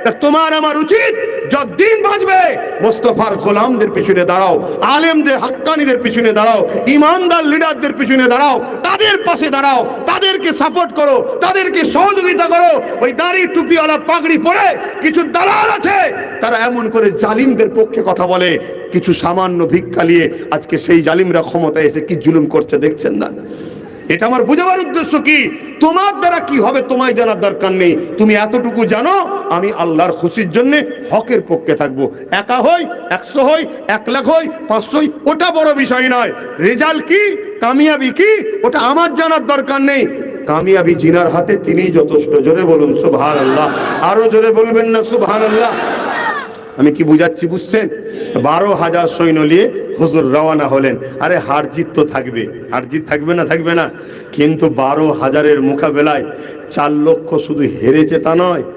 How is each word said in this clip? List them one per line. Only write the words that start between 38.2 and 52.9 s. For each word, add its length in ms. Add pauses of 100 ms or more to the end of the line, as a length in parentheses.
ওটা 160
আমার 360
জানার 320
দরকার 340
নেই। 260 (400)
কামিয়াবি 480
জিনার 340
হাতে, 260
তিনিই 360
যথেষ্ট। 380
জোরে 340
বলুন 380
সুবহানাল্লাহ, 720 (280)
আরো 260
জোরে 240
বলবেন 340
না 180
সুবহানাল্লাহ? 680 (1080)
আমি 140
কি 120
বুঝাচ্ছি, 440
বুঝছেন? 420 (540)
বারো 300
হাজার 340
সৈন্য 320
নিয়ে 600
হুজুর 340
রওনা 340
হলেন। 300 (220)
আরে 180
হার 320
জিত 240
তো 120
থাকবে, 420 (240)
হার 180
জিত 180